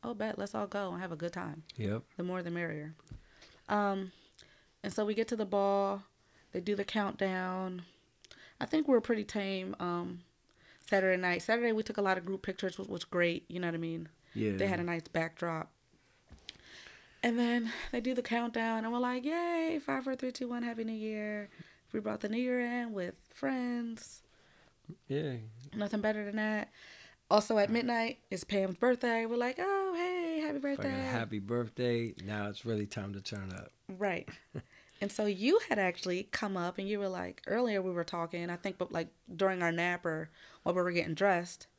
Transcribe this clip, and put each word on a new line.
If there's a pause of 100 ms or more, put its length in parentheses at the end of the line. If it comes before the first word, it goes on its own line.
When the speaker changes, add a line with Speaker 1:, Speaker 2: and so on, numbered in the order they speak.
Speaker 1:
Oh,
bet.
Let's
all
go
and
have
a
good
time." (140)
Speaker 2:
Yep. (140)
Speaker 1:
The
more
the
merrier. (760)
Um, (720)
and
so
we
get
to
the
ball. (480)
They
do
the
countdown. (800)
I
think
we're
pretty
tame,
um, (680)
Saturday
night.
Saturday,
we
took
a
lot
of
group
pictures,
which
was
great.
You
know
what
I
mean? (240)
Speaker 2:
Yeah.
Speaker 1:
They
had
a
nice
backdrop. (1500)
And
then (200)
they
do
the
countdown,
and
we're
like,
"Yay,
five,
four,
three,
two,
one,
Happy
New
Year." (440)
We
brought
the
New
Year
in
with (180)
friends. (840)
Speaker 2:
Yeah. (380)
Speaker 1:
Nothing
better
than
that. (640)
Also,
at
midnight, (100)
it's
Pam's
birthday.
We're
like,
"Oh,
hey,
happy
Speaker 2:
Fucking
Speaker 1:
birthday." (160)
Speaker 2:
happy
birthday. (120)
Now
it's
really
time
to
turn
up. (180)
Speaker 1:
Right. (260)
Speaker 2:
<laughs> (400)
Speaker 1:
And
so
you
had
actually
come
up,
and
you
were
like,
earlier
we
were
talking,
I
think,
but,
like, (260)
during
our
nap
or (320)
while
we
were
getting
dressed (100)